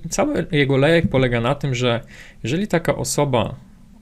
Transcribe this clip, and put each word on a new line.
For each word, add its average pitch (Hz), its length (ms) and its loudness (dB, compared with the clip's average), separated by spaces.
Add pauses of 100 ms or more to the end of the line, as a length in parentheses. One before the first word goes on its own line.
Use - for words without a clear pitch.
cały 277 420 -2
jego 139 260 2
lejek 160 320 4
polega 123 320 2
na 127 140 0
tym, 139 200 -4
że 120 260 0 (420)
jeżeli 165 240 -2
taka 165 280 0
osoba, 123 600 0 (460)